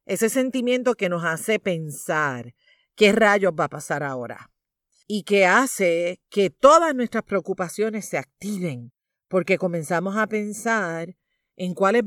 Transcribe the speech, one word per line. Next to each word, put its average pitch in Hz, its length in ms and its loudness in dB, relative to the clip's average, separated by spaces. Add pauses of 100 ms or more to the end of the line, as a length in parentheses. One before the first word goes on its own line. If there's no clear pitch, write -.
ese 208 220 0
sentimiento 254 680 0
que 185 140 -2
nos 175 140 -4
hace 170 360 -2
pensar, 151 960 -4 (400)
"¿Qué 208 160 6
rayos 202 420 4
va 156 120 -2
a 143 40 -4
pasar 147 320 -6
ahora?". 127 500 -8 (540)
Y 208 200 -4
que 202 200 4
hace 180 840 2
que 196 200 2
todas 311 460 6
nuestras 233 280 -4
preocupaciones 196 840 -4
se 175 100 -6
activen, 156 760 -8 (340)
porque 185 320 0
comenzamos 175 580 -4
a 220 80 0
pensar 208 880 -4 (400)
en 180 200 -6
cuáles 202 300 2